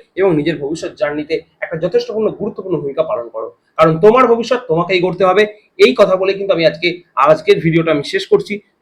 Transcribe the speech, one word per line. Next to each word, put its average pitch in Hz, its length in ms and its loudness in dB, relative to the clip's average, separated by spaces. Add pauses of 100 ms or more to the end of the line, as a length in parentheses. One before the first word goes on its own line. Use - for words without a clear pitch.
(160)
এবং 180 200 0
নিজের 147 220 -2
ভবিষ্যৎ 143 380 -8
জার্নিতে 147 380 -4 (260)
একটা - 160 -10
যথেষ্টপূর্ণ 208 540 -2
গুরুত্বপূর্ণ 190 480 -6
ভূমিকা 139 240 -4
পালন 117 260 -6
করো, 113 280 -12 (200)
কারণ 160 240 2
তোমার 233 260 6
ভবিষ্যৎ 233 420 0
তোমাকেই 175 320 0
গড়তে 180 240 -2
হবে। 185 220 4 (300)
এই 233 220 4
কথা 190 180 4
বলে 190 180 0
কিন্তু 190 200 -2
আমি 165 120 2
আজকে, 165 360 -4 (140)
আজকের 156 440 4
ভিডিওটা 160 300 0
আমি 143 140 0
শেষ 190 220 -6
করছি। 202 340 0 (220)